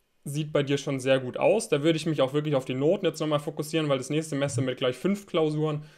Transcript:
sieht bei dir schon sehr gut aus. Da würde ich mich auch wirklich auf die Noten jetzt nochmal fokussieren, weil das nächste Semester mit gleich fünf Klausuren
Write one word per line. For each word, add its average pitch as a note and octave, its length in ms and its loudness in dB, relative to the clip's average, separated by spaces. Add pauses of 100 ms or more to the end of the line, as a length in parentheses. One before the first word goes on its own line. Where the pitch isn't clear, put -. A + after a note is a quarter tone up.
(240)
sieht D3+ 300 -6
bei C#3+ 100 2
dir C#3 140 0
schon C#3 220 -4
sehr C3+ 200 4
gut B2+ 180 -6
aus. G3+ 320 2
Da C#3+ 120 2
würde D#3+ 160 4
ich D#3 80 -4
mich D3 160 0
auch C3 120 2
wirklich D3+ 220 0
auf B2+ 100 0
die C3 100 -4
Noten E3 300 2
jetzt D#3 140 -2
nochmal D3+ 200 0
fokussieren, D3+ 500 -2
weil C3+ 80 2
das B2+ 120 -6
nächste D#3 220 -2
Semester C#3+ 300 0
mit C3 160 -2
gleich B2+ 180 0
fünf G3+ 320 -2
Klausuren D3+ 560 0 (140)